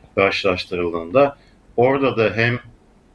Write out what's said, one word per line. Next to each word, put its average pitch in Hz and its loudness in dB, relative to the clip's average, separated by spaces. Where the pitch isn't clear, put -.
karşılaştırıldığında. 92 0
Orada 131 2
da 107 2
hem, 117 0